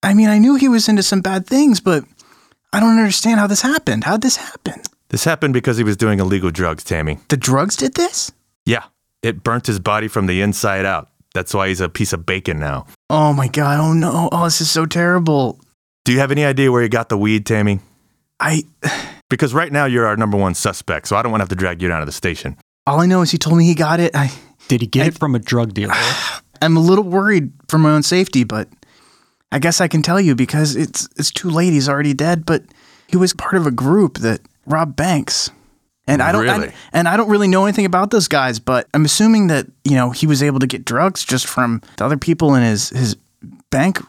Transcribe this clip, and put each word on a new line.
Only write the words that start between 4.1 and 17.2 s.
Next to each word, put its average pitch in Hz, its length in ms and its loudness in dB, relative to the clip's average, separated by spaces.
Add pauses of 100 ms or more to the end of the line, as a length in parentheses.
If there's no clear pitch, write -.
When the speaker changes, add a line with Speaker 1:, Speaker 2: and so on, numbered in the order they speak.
Speaker 1:
this 262 140 0
happen?" - 440 -12 (280)
Speaker 2:
This - 160 -4
happened 151 300 -2
because 123 240 0
he 120 60 0
was 104 120 0
doing 107 240 0
illegal 92 320 0
drugs, 80 320 -4
Tammy. 78 340 -4 (120)
Speaker 1:
The 147 60 2
drugs 135 380 -2
did 262 200 -4
this? - 360 -4 (340)
Speaker 2:
Yeah. 113 200 -2 (400)
It 110 180 -4
burnt 120 240 -2
his 101 140 -4
body 107 260 -2
from 101 200 -2
the 90 140 0
inside 98 460 -2
out. 87 240 -4 (240)
That's 92 180 -6
why 98 140 -2
he's 92 140 -4
a 90 80 -2
piece 101 240 -4
of 82 120 -8
bacon 92 360 -6
now. 71 260 -8 (240)
Speaker 1:
Oh 151 220 2
my 135 160 -2
God. 143 320 -2
Oh 156 120 2
no. 165 380 0
Oh, 170 140 -2
this 165 160 -2
is 160 100 -4
so 160 160 0
terrible. 160 720 0 (460)
Speaker 2:
Do 123 80 0
you 127 60 4
have 135 140 0
any 143 120 2
idea 135 280 2
where 120 100 2
he 117 60 0
got 113 220 -2
the 107 60 0
weed, 104 300 0